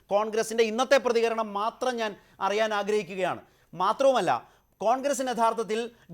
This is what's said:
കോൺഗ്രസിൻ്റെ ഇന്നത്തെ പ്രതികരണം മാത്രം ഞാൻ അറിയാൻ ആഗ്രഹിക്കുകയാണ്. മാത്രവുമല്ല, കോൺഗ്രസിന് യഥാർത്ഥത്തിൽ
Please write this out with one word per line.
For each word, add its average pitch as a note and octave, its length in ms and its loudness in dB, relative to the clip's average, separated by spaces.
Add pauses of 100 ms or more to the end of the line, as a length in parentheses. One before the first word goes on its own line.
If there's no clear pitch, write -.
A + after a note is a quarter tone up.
(140)
കോൺഗ്രസിൻ്റെ A3 580 2
ഇന്നത്തെ B3+ 340 4
പ്രതികരണം A3+ 540 0
മാത്രം A#3 420 -2
ഞാൻ G#3 120 -4 (340)
അറിയാൻ G#3+ 320 0
ആഗ്രഹിക്കുകയാണ്. F#3+ 640 -2 (380)
മാത്രവുമല്ല, A#3 500 2 (540)
കോൺഗ്രസിന് C4 480 0
യഥാർത്ഥത്തിൽ A3+ 580 -2 (220)